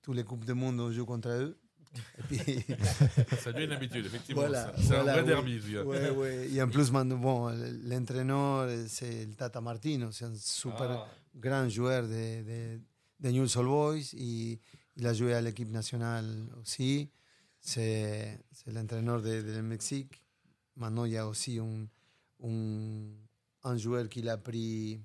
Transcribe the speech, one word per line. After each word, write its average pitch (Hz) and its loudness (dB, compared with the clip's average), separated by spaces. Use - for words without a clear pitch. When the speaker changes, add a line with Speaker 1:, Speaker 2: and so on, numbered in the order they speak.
Speaker 1:
tous 139 -6
les 123 0
Coupes 113 -8
du 123 -2
Monde, 127 0
on 120 0
joue 117 -2
contre 117 -4
eux. 127 -2
Et - -8
puis 135 -2
Speaker 2:
<laughs> 120 6
Ça 117 -4
devient 147 -2
une 151 -2
habitude, 127 -4
effectivement. 123 -2
Speaker 1:
Voilà, 135 0
Speaker 2:
C'est, 95 4
c'est - 8
Speaker 1:
voilà, 139 6
Speaker 2:
un - 4
vrai 160 8
Speaker 1:
oui. 160 4
Speaker 2:
derby, 139 4
je 113 -2
veux 104 -6
dire. 104 -2
Speaker 1:
Ouais, 139 2
ouais. 131 0
Et 135 4
en 127 4
plus, 131 6
maintenant, 131 4
bon, 123 2
l'entraîneur, 131 0
c'est 113 -6
le 107 -10
Tata 120 -6
Martino, 117 -2
c'est 117 -8
un 117 -6
super 120 -4
Speaker 3:
Ah. 110 -6
Speaker 1:
grand 131 2
joueur 123 2
de, 113 -4
de, 113 -8
de 135 0
Newell's 123 4
Old 123 4
Boys, 151 2
et 113 -4
il 120 -2
a 117 4
joué 120 4
à 117 4
l'équipe 113 -4
nationale 113 -2
aussi. 139 0
C'est, 110 -2
c'est 123 -12
l'entraîneur 113 0
de, 110 0
de 107 -4
Mexique. 113 -6
Maintenant, 117 -2
il 113 0
y 113 0
a 110 -2
aussi 110 -4
un, 110 -6
un, 110 -4
un 127 0
joueur 117 0
qui 117 -6
a 113 -2
pris 110 -4